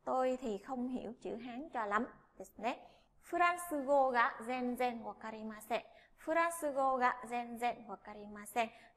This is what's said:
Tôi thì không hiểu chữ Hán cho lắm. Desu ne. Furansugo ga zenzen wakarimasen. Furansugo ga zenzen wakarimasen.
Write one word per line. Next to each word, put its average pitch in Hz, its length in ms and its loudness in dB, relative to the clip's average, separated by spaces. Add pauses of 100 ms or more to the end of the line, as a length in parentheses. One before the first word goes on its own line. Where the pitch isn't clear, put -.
Tôi 254 360 2
thì 214 180 -2
không 254 300 -4
hiểu 233 320 -6
chữ 196 160 -6
Hán 247 340 -10
cho 226 160 -4
lắm. 208 200 2 (320)
Desu 190 180 -14
ne. 233 340 -4 (400)
Furansugo 294 800 4
ga 240 200 6 (100)
zenzen 247 600 -2
wakarimasen. 214 800 -6 (420)
Furansugo 302 720 2
ga 247 160 4 (120)
zenzen 240 600 -4
wakarimasen. 208 840 -6 (280)